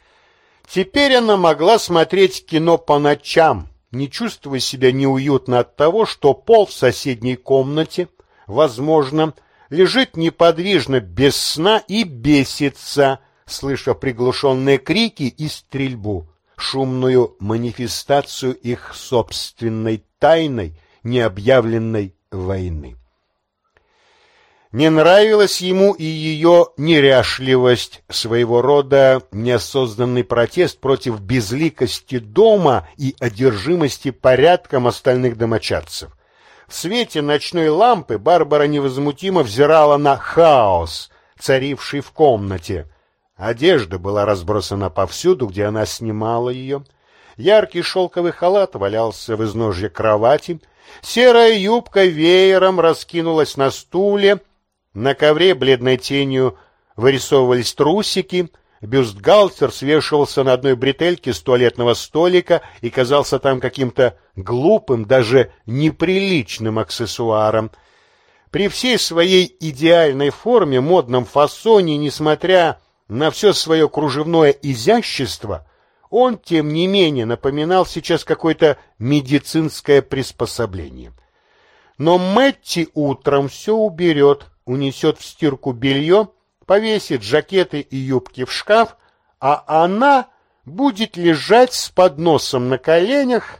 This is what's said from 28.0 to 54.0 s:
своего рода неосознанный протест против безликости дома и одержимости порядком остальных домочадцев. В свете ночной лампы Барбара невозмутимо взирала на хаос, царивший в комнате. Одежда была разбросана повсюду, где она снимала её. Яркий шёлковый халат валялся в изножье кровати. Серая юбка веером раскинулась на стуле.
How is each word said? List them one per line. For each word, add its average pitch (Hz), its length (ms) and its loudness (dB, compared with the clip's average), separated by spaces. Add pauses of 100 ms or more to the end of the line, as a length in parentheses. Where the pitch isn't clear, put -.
своего 117 520 -2
рода 135 600 4 (100)
неосознанный 123 920 -2
протест 117 540 -2
против 127 420 -4
безликости 123 1000 -4
дома 147 800 2
и 135 220 -8
одержимости 127 920 -2
порядком 131 760 2
остальных 127 500 -2
домочадцев. 107 800 -6 (500)
В - 80 -20
свете 196 460 -6
ночной 147 480 -2
лампы 175 480 0
Барбара 147 500 2
невозмутимо 147 760 -2
взирала 147 560 4
на 143 180 2
хаос, 117 920 2 (280)
царивший 135 600 -4
в - 100 -12
комнате. 98 800 -2 (460)
Одежда 113 640 -2
была 101 260 -2
разбросана 101 640 -2
повсюду, 131 580 -2
где 101 200 -4
она 107 200 -4
снимала 113 640 -6
её. 131 340 -8 (540)
Яркий 175 460 2
шёлковый 175 500 -4
халат 190 420 0
валялся 107 600 -4
в 107 80 -4
изножье 104 460 -4
кровати. 117 680 0 (440)
Серая 233 500 6
юбка 208 540 0
веером 185 760 4
раскинулась 165 760 -2
на 135 140 0
стуле. 202 680 0 (540)